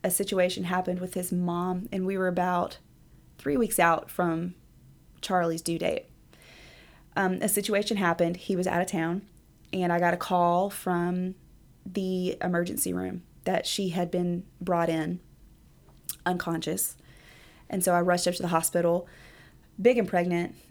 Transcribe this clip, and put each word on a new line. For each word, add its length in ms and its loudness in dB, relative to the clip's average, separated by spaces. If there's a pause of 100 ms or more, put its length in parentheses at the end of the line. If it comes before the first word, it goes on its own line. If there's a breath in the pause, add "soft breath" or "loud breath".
a 60 0
situation 540 0
happened 380 -2
with 140 -8
his 180 -2
mom, 580 -2
and 140 -2
we 120 0
were 120 2
about 480 0 (600)
three 200 -2
weeks 220 0
out 300 4
from 460 -2 (640)
Charlie's 420 0
due 160 -2
date. 280 -2 (1120 loud breath)
Um, 240 2
a 80 0
situation 480 0
happened. 400 2
He 180 -4
was 120 0
out 140 0
of 60 0
town, 360 -2 (500)
and 180 0
I 80 2
got 140 2
a 40 -2
call 520 2
from 680 -2 (500)
the 560 -2
emergency 520 -2
room 300 -6 (200)
that 240 0
she 220 -2
had 200 -2
been 340 -2 (180)
brought 260 2
in 320 -2 (1040)
unconscious. 680 -2 (720 loud breath)
And 140 -2
so 100 4
I 80 6
rushed 260 2
up 80 0
to 60 -8
the 80 -2
hospital, 580 2 (720 loud breath)
big 160 6
and 100 0
pregnant, 480 0 (160)